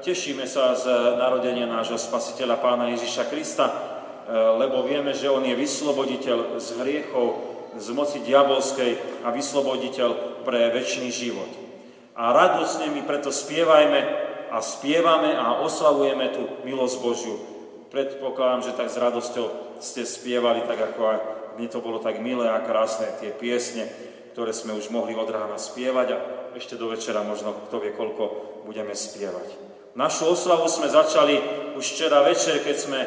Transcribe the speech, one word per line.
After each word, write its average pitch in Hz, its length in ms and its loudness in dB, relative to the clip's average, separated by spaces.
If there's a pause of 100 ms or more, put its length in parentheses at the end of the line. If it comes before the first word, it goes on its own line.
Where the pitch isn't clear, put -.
tešíme 143 400 -4
sa 127 320 2
z - 80 -2 (320)
narodenia 123 480 2
nášho 113 320 -2
Spasiteľa 117 640 -2
Pána 120 320 2
Ježiša 120 320 -2
Krista, 147 420 0
e, - 60 0 (880)
lebo 131 240 2
vieme, 143 320 0
že 139 100 -2
on 131 160 4
je 123 140 2
vysloboditeľ 131 1040 0
z 120 160 -8
hriechov, 131 500 0 (480)
z 107 160 -10
moci 139 300 -2
diabolskej 127 1040 2
a 120 80 0
vysloboditeľ 131 760 0 (360)
pre 117 260 4
večný 127 380 -2
život. 113 400 -6 (680)
A 117 160 2
radosne 156 640 4
my 139 100 -4
preto 143 300 -2
spievajme 151 640 6 (540)
a 113 80 0
spievame 160 720 2
a 123 320 0
oslavujeme 139 680 4
tú - 320 -6
milosť 127 380 -2
Božiu. 120 340 -2 (560)
Predpokladám, 131 680 0
že 120 160 -6
tak 120 160 -4
s 120 80 -2
radosťou 120 440 -2 (380)
ste 120 220 -6
spievali, 120 640 0
tak 110 100 -2
ako 110 220 -2
aj 110 180 2 (400)
mne 117 80 -6
to 120 140 -8
bolo 113 160 -4
tak 110 240 -4
milé 120 240 -2
a 110 160 2
krásne, 110 480 0 (100)
tie 104 160 -8
piesne, 120 540 -2 (480)
ktoré 113 180 -4
sme 107 220 -6
už 110 160 -8
mohli 113 240 -2
od 110 100 -2
rána 104 320 -6
spievať 127 560 -2
a - 40 -4 (300)
ešte 120 320 -12
do 113 80 -4
večera 110 320 -2
možno 104 320 -4 (160)
kto - 80 -4
vie, 104 160 -4
koľko 110 300 -4 (420)
budeme 107 320 -8
spievať. 95 560 -8 (400)
Našu 160 400 2
oslavu 170 320 4
sme 156 240 2
začali 147 480 6 (400)
už 131 160 -6
včera 147 320 6
večer, 147 400 4
keď 143 120 0
sme 139 300 -4